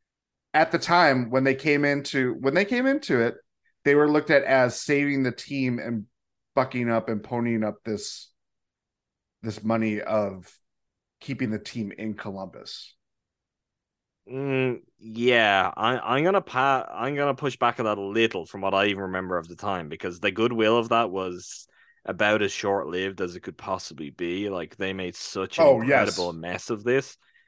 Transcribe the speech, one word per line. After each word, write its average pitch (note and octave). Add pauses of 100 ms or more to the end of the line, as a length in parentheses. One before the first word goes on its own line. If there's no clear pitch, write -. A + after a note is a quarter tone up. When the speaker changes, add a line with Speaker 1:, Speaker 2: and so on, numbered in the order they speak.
(520)
Speaker 1:
at D#3+
the E3
time C#3
when C3
they C3+
came D3
into, C#3
when C3+
they G3
came B3
into C4+
it, A#2 (480)
they C#3+
were D3
looked D3+
at C#3+
as B2+
saving C#3+
the B2
team B2+
and A2+ (500)
bucking B2+
up A2+
and G#2+
ponying A#2
up G#2
this, - (1120)
this A2
money A2
of G2 (680)
keeping B2+
the G#2+
team G#2+
in A2
Columbus. G2 (1400)
Speaker 2:
Mm, C3 (180)
yeah, A2
I, A#2
I'm B2+
gonna F#3+
pa-, C3
I'm B2+
gonna C#3+
push C3
back A#2+
on A#2
that G#2
a G2+
little G2+
from G2
what F#2+
I G2
even G2
remember F#2
of E2
the F2
time, F2+
because F2+
the G2+
goodwill A2+
of A#2
that A#2
was F#2 (360)
about G#2
as G2
short-lived F#2+
as F2+
it F2
could F2+
possibly D#2+
be. F2+
Like, F2
they F#2+
made F#2
such -
an E3
Speaker 1:
Oh, C3
Speaker 2:
incredible G#2
Speaker 1:
yes. E2
Speaker 2:
mess F2+
of G#2+
this. B2+ (320)